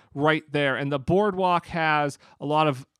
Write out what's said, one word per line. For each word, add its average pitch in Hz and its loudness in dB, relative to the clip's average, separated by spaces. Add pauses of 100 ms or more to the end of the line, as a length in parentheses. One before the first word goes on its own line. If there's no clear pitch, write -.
(140)
right 151 2
there, 143 0
and 139 -4
the 143 -2
boardwalk 185 0
has 151 -2 (220)
a 147 -8
lot 151 2
of 139 -2 (160)